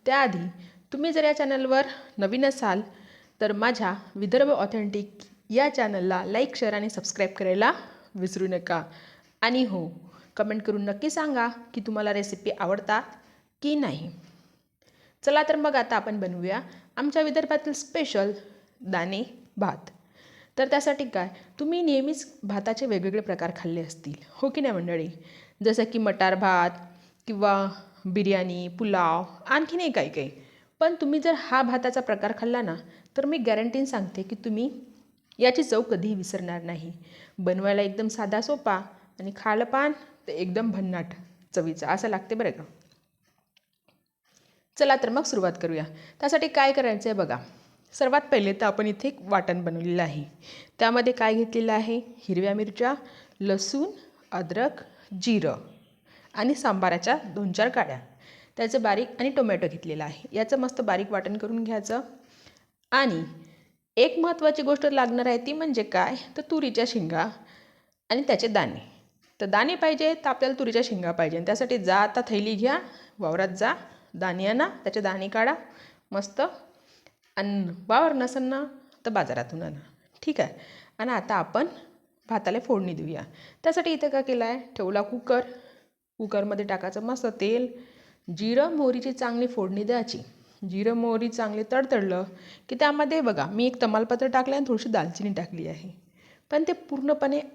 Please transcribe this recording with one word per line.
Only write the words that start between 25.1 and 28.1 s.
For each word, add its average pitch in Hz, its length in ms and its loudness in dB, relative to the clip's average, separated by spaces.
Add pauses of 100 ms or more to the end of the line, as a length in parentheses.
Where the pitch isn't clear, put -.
जसं 226 200 4
की 233 140 -2
मटार 190 380 2
भात 185 340 4 (580)
किंवा 202 260 2 (520)
बिर्याणी, 185 640 0